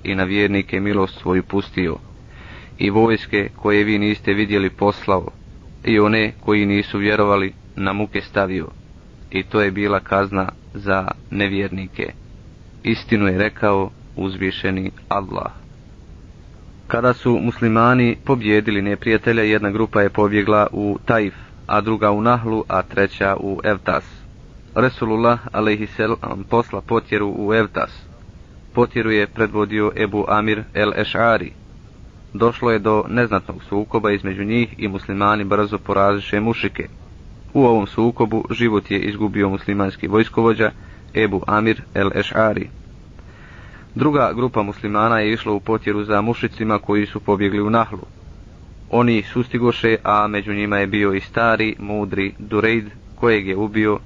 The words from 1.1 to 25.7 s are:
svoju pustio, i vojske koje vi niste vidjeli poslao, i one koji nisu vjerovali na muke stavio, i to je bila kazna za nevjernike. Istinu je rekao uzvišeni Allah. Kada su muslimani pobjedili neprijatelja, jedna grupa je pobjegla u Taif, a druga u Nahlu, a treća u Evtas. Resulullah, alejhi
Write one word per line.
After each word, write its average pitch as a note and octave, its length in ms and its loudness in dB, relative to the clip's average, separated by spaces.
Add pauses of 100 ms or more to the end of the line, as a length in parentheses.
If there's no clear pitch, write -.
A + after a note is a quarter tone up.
svoju F#2 220 0
pustio, F#2+ 540 -4 (840)
i G2+ 120 2
vojske G#2 640 2
koje G#2 280 2
vi G#2+ 140 2
niste G#2 340 0
vidjeli G2+ 380 0
poslao, G2 580 0 (560)
i A2 160 4
one G#2+ 400 4
koji G#2 260 2
nisu G2+ 320 0
vjerovali G2+ 540 2 (240)
na F#2+ 160 -2
muke G2+ 280 -4
stavio, F#2+ 480 -2 (600)
i F#2+ 120 -2
to G#2+ 180 0
je G2+ 100 2
bila G2+ 300 0
kazna G2 480 0 (260)
za G2 340 -2 (220)
nevjernike. G2 840 -4 (720)
Istinu A2 440 0
je F#2 120 2
rekao G2+ 520 0 (260)
uzvišeni F#2+ 760 -4 (180)
Allah. - 440 -6 (1300)
Kada A#2+ 260 2
su B2 300 0
muslimani A#2 840 4
pobjedili G#2+ 580 2
neprijatelja, A2 600 2
jedna G#2+ 280 2
grupa G#2+ 320 2
je G2+ 80 4
pobjegla G#2 600 4
u G2+ 320 -2
Taif, G#2+ 300 0 (320)
a G#2 140 2
druga G#2+ 300 2
u G#2 120 0
Nahlu, A2+ 460 0
a F#2 140 0
treća G2 580 0
u G2 240 -4
Evtas. G#2 400 0 (680)
Resulullah, A#2 640 2 (120)
alejhi G#2+ 340 0